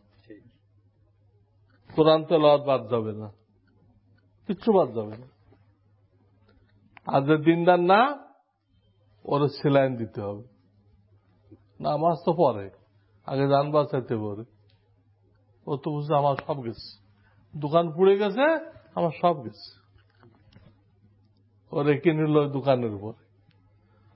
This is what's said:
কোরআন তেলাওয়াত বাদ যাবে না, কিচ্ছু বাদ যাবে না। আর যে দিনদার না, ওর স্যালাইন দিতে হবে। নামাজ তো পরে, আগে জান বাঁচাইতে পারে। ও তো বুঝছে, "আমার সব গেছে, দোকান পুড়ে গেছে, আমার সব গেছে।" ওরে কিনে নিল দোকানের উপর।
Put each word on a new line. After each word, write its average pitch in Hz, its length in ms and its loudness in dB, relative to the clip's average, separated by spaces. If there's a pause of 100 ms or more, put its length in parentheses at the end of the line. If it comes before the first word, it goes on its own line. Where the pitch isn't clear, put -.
(2000)
কোরআন 156 280 4
তেলাওয়াত 151 360 4
বাদ 131 300 -2
যাবে 110 220 -2
না, 104 200 -14 (1120)
কিচ্ছু 220 260 -2
বাদ 170 160 4
যাবে 110 280 -10
না। 123 100 -20 (1800)
আর 143 140 2
যে 147 160 2
দিনদার 170 440 4
না, 226 460 2 (1000)
ওর 143 240 0
স্যালাইন 135 480 0
দিতে 113 240 -10
হবে। 101 220 -10 (1400)
নামাজ 151 360 0 (100)
তো 180 60 0
পরে, 117 380 0 (560)
আগে 139 220 -2
জান 143 220 2
বাঁচাইতে 135 460 -2
পারে। 107 280 -8 (1200)
ও 151 100 -6
তো 156 140 -8
বুঝছে, 147 240 -4
"আমার 143 220 2 (100)
সব 143 180 -8
গেছে, - 340 -14 (580)
দোকান 156 360 0
পুড়ে 190 260 4
গেছে, 262 520 -2 (240)
আমার 175 160 -2 (120)
সব 160 220 0
গেছে।" - 360 -20 (1900)
ওরে 147 280 0
কিনে 156 220 0
নিল 151 300 2
দোকানের 127 380 0
উপর। 104 220 -12 (1040)